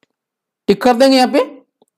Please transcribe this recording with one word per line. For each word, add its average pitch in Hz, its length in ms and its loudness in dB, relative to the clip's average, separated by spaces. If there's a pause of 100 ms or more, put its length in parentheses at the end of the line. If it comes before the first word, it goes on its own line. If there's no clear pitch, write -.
(680)
टिक 208 160 -2
कर 247 120 2
देंगे 269 220 2
यहाँ 254 120 0
पे। 277 100 -4 (600)